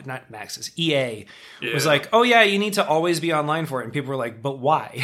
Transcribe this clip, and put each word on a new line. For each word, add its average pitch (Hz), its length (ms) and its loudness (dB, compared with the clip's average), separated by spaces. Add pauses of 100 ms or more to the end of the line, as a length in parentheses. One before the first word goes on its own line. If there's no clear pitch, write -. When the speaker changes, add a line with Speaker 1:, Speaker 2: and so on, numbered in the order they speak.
Speaker 1:
not 131 260 -12
Maxis, 110 480 -14
E 160 160 0
A 117 300 -2 (480)
was 135 140 0
Speaker 2:
Yeah. 156 40 2
Speaker 1:
like, 139 220 2
"Oh 226 100 6
yeah, 233 200 6
you 202 160 4
need 208 160 -2
to 196 120 0
always 160 320 2
be 165 140 -2
online 151 320 0
for 131 160 -6
it," 113 40 -8
and 110 100 -12
people 135 160 -4
were 139 60 -4
like, 117 260 -6
"But 135 160 -6
why?" 127 460 -2